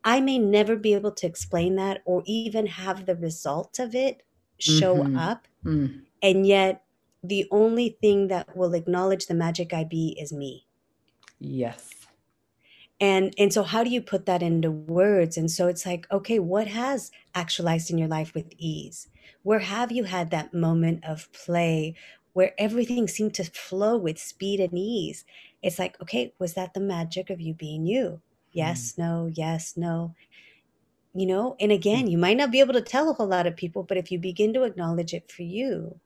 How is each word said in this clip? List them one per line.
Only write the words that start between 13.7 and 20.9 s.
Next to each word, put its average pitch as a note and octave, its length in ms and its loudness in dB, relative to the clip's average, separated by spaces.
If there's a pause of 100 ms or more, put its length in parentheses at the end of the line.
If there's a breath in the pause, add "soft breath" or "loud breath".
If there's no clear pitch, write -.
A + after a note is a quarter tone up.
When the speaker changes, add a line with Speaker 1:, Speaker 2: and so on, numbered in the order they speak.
Speaker 1:
do A#3+ 60 0
you B3 100 0
put F#3+ 260 -4
that F3+ 160 2
into E3 280 2
words? E3 680 2
And E3 140 0
so F3 180 0
it's F3 160 -4
like, F3 260 -6
okay, G3 280 0
what G3 300 0
has A#3+ 420 -4 (240 soft breath)
actualized E3+ 560 -2
in E3 80 0
your D#3+ 100 0
life D#3 260 -4
with D#3+ 240 -8
ease? D#3 500 -10 (340 soft breath)
Where G#3+ 160 2
have G#3+ 340 -4
you A#3 120 -2
had F3+ 260 -4
that D#3+ 240 -4
moment E3 500 2